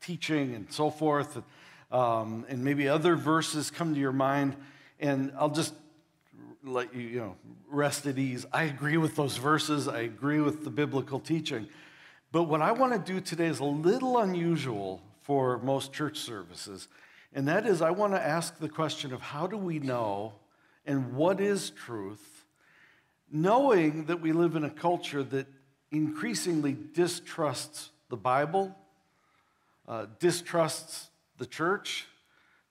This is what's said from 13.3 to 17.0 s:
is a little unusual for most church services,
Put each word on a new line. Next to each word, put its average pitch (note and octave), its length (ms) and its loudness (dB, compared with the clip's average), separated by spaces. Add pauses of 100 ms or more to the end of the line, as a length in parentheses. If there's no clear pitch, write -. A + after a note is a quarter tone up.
is C#3 120 -2
a C#3 40 -2
little G3+ 520 2
unusual D3 880 0 (200)
for C3 360 2
most C3+ 340 -2
church D3 260 -6
services, F#2+ 680 -12 (460)